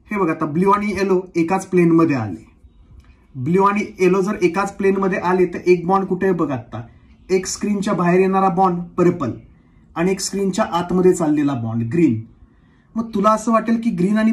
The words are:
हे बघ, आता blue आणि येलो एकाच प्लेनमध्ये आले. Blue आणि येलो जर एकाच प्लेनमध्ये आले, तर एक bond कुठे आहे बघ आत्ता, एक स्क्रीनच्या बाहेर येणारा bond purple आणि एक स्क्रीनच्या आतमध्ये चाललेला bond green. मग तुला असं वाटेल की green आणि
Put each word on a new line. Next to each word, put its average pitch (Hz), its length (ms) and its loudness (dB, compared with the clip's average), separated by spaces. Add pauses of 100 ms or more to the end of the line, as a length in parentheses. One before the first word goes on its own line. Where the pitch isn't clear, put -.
(120)
हे 208 80 -4
बघ, 175 100 0
आता 160 160 -4
blue 175 260 2
आणि 208 200 0
येलो 190 280 0 (160)
एकाच 180 300 0
प्लेनमध्ये 165 500 4
आले. 104 300 -6 (880)
Blue 165 280 0
आणि 202 220 0 (140)
येलो 185 220 4
जर 208 200 -2
एकाच 196 360 -2
प्लेनमध्ये 196 420 0
आले, 180 260 2
तर 175 140 -8
एक 175 280 2
bond 190 200 0
कुठे 185 200 -2
आहे 185 80 2
बघ 160 160 -2
आत्ता, 113 300 -10 (480)
एक 185 160 0
स्क्रीनच्या 202 480 -4
बाहेर 175 260 2
येणारा 190 300 2
bond 175 320 0 (160)
purple 170 340 0 (640)
आणि 175 160 0
एक 190 80 -4
स्क्रीनच्या 196 440 -2 (100)
आतमध्ये 175 400 2
चाललेला 151 420 0
bond 113 360 -4
green. 143 280 2 (760)
मग 226 180 -6
तुला 208 180 2
असं 220 200 0
वाटेल 226 320 0
की 233 60 0
green 190 280 0
आणि 220 160 2